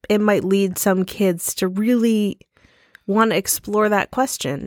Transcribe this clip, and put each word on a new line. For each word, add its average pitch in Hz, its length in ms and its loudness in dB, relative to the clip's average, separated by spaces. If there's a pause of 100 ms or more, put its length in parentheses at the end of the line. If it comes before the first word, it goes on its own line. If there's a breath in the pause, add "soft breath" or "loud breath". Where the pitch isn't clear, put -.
it 208 120 2
might 208 240 2
lead 196 340 2
some 185 260 2
kids 185 520 -2
to 190 120 -2
really 214 680 0 (720 soft breath)
wanna 214 260 2
explore 208 540 0
that 208 240 0
question. - 540 -4